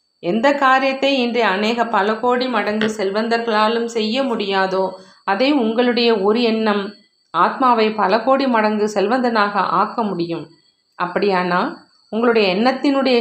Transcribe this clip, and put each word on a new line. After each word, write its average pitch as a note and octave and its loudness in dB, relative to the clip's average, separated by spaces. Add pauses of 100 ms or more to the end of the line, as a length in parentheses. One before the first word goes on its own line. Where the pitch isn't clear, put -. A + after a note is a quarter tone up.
(240)
எந்த G#3+ 0 (100)
காரியத்தை C4+ 2
இன்று A#3+ 0
அநேக G#3 0
பல A3 0
கோடி B3 0
மடங்கு G#3+ -2
செல்வந்தர்களாலும் A3+ -2
செய்ய A3+ -2
முடியாதோ G3 -2 (400)
அதை A3 0
உங்களுடைய A#3 2 (120)
ஒரு G#3 2
எண்ணம் A3 0 (500)
ஆத்மாவை A3 2
பல G3 0
கோடி C4 0
மடங்கு G#3+ 0
செல்வந்தனாக G#3 0
ஆக்க F#3 -2
முடியும். E3+ -4 (540)
அப்படியானா F3+ 0 (500)
உங்களுடைய A3+ 2
எண்ணத்தினுடைய C4 2